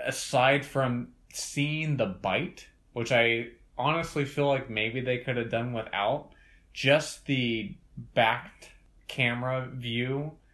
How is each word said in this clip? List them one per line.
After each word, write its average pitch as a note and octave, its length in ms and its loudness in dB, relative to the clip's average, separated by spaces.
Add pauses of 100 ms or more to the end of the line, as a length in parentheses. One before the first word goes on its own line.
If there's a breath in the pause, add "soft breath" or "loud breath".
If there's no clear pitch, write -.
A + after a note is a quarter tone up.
aside C3+ 600 4
from B2 480 -2 (200)
seeing D3+ 640 -2
the A2+ 100 2
bite, G2 640 -4 (240)
which A#2 180 -2
I A#2 380 4 (280)
honestly D3+ 480 0
feel C#3+ 220 0
like C3+ 240 0
maybe A2 300 -2
they B2 180 0
could B2 180 -4
have A2+ 140 -2
done A#2 220 -2
without, A2 580 -2 (420 soft breath)
just - 540 2
the A#2 480 0 (400)
backed A#2+ 560 0 (380)
camera B2+ 640 -2
view B2+ 640 -4 (160 soft breath)